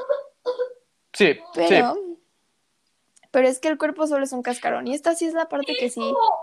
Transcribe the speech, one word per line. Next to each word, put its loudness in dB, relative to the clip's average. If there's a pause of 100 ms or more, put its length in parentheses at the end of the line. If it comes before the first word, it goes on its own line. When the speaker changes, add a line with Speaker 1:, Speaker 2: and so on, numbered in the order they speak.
(1120)
Speaker 1:
Sí, 4 (160)
Speaker 2:
Pero, 4
Speaker 1:
sí. -8 (1120)
Speaker 2:
pero 4
es 0
que -2
el -2
cuerpo -2
solo 0
es -6
un -6
cascarón, -4
y -4
esta 0
sí -4
es -2
la -2
parte -4
que -2
sí, -4 (300)